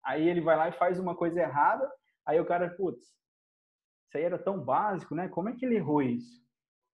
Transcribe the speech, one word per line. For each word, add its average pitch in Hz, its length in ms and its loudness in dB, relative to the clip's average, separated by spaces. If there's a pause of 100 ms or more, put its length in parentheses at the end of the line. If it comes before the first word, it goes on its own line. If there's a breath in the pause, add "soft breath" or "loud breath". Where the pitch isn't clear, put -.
Aí 151 240 0
ele 175 120 2
vai 160 160 4
lá 160 140 2
e - 20 -4
faz 175 280 2
uma 175 160 -4
coisa 170 260 0
errada, 160 460 2 (380)
aí 156 140 4
o 165 60 0
cara, 175 240 0
"Putz, 175 380 -6 (1000)
isso - 100 -8
aí 151 60 -2
era 175 160 -2
tão 190 180 -4
básico, 156 560 -2
né? 175 140 -4
Como 185 220 -6
é 247 40 -8
que 262 120 -8
ele 233 100 2
errou 151 260 2
isso?" - 460 -4 (460)